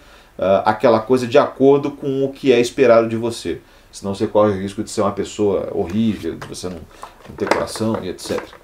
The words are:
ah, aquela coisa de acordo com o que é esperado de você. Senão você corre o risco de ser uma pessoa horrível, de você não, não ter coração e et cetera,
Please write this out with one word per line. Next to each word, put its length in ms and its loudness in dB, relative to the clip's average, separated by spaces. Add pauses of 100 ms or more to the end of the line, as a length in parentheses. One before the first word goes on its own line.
(380)
ah, 260 2
aquela 360 4
coisa 260 0
de 120 4
acordo 520 4
com 340 -4
o 80 -4
que 200 0
é 80 6
esperado 480 4
de 80 -4
você. 440 -6 (300)
Senão 240 -8
você 120 -2
corre 260 4
o 80 -4
risco 240 -8
de 60 -12
ser 100 -6
uma 120 0
pessoa 600 -2
horrível, 640 -2
de 100 -14
você 220 -12
não, 120 -12 (480)
não 80 -18
ter 120 -4
coração 540 -2
e 60 -8
et 120 -10
cetera, 440 -8